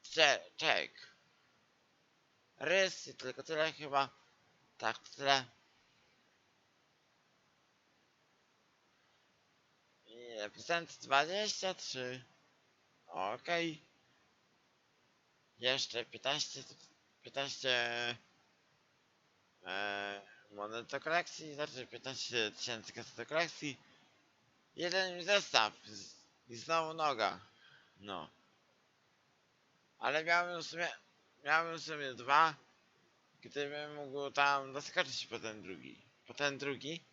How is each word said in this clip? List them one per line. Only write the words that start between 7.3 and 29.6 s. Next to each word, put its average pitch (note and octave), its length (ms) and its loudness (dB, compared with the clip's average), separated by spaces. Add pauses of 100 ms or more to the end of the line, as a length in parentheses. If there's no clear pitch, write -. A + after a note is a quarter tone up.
Ile A2+ 440 -6
procent? E3 520 -2
Dwadzieścia F3+ 720 2
trzy. B2+ 500 -6 (840)
Okej. D#3 760 -2 (1800)
Jeszcze A#2+ 460 0
piętnaście, C3+ 580 -4 (580)
piętnaście, C3+ 480 -4 (2000)
e, G2+ 560 -2 (300)
monet G#2+ 360 -6
do C#3 120 -4
kolekcji, D#3+ 540 -2
znaczy C#3 340 -6
piętnaście A#2 640 -2
tysięcy A2+ 420 -8
kasy - 240 -12
do A2+ 80 -8
kolekcji. D3+ 520 -2 (1000)
Jeden F3 480 -2
zestaw E3 500 4 (120)
z-, G2 300 -14 (340)
i A#2 60 -10
znowu D#3+ 380 0
noga. A2+ 460 0 (600)
No. F#2 300 -8 (1700)